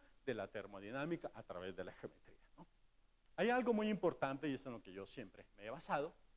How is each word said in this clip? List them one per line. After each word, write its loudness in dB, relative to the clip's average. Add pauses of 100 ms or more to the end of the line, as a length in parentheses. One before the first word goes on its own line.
(260)
de 2
la 0
termodinámica -4
a -10
través -6
de -4
la -6
geometría, -12 (180)
¿no? -16 (680)
Hay 6
algo 6
muy 4
importante, 4
y 4
es -4
en -4
lo -8
que -14
yo -6
siempre -12 (120)
me -12
he -4
basado. -2 (220)